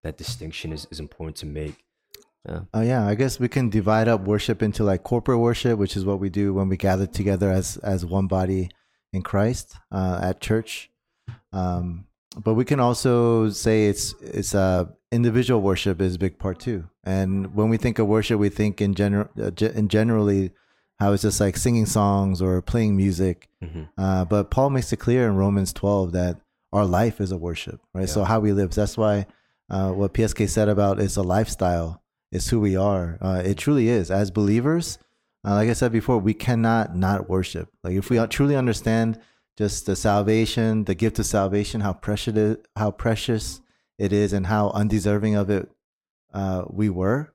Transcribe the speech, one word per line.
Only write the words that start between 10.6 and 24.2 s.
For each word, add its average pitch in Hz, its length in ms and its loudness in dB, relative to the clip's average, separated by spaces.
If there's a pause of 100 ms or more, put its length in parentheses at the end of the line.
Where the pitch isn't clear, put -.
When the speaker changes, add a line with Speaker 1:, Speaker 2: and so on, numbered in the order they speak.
Speaker 2:
Um, 90 540 -4 (360)
but 110 120 0
we 120 100 2
can 139 160 0
also 120 680 2
say 107 380 2
it's, - 340 -2
it's, - 340 -6
uh, 92 300 2 (260)
individual 117 500 2
worship 95 380 0
is 92 160 0
a 85 40 -8
big 92 200 -4
part 95 200 -6
too. 95 280 -6 (160)
And 95 520 -2
when 107 120 2
we 113 80 4
think 113 240 -2
of 110 80 4
worship, 107 320 2
we 104 80 4
think 101 320 0
in 101 160 2
gener-, 101 420 0
uh, 101 140 -4
ge-, 87 120 -2
in 107 260 0
generally 104 640 2 (460)
how 101 140 2
it's 101 120 2
just, 104 180 0
like, 98 160 2
singing 117 280 2
songs 98 560 2
or 92 200 0
playing 107 340 0
music. 95 540 0 (120)
Speaker 1:
Mm-hmm. 82 220 -10 (140)
Speaker 2:
Uh, 95 260 0